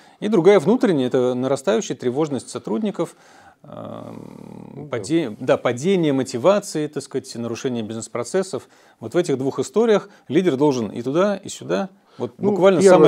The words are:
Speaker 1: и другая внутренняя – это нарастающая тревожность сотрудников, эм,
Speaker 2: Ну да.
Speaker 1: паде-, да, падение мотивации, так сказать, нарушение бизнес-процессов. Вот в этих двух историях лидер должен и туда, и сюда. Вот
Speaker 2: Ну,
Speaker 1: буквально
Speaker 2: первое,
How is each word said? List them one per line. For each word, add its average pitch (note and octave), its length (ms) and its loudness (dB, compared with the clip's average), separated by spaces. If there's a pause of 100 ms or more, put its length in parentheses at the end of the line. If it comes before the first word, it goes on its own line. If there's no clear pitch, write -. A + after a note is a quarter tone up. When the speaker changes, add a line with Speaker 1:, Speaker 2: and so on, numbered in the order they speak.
(200)
Speaker 1:
и G3+ 100 -6
другая G3 300 6
внутренняя – E3+ 480 2
это B2 280 0
нарастающая C#3 600 -2
тревожность C3 540 -4
сотрудников, F#3+ 680 -6 (480)
эм, - 1120 -16
Speaker 2:
Ну C#3+ 100 -14
да. D3 40 -20
Speaker 1:
паде-, A#2+ 500 -2
да, B2+ 180 2
падение D3 560 0
мотивации, D3+ 760 0
так D3 160 -10
сказать, - 320 -10
нарушение A#2 480 -6
бизнес-процессов. A#2 840 -6 (320)
Вот A2+ 160 -12
в - 20 4
этих D3 200 0
двух C3+ 220 -2
историях G#3 500 2 (180)
лидер D#3+ 300 2
должен B2+ 320 2
и G#2+ 120 -8
туда, F3 360 0
и - 120 -14
сюда. F3+ 400 -6 (280)
Вот B2 200 -8
Speaker 2:
Ну, G3+ 140 0
Speaker 1:
буквально F#3+ 280 4
Speaker 2:
первое, F#3 180 8 (100)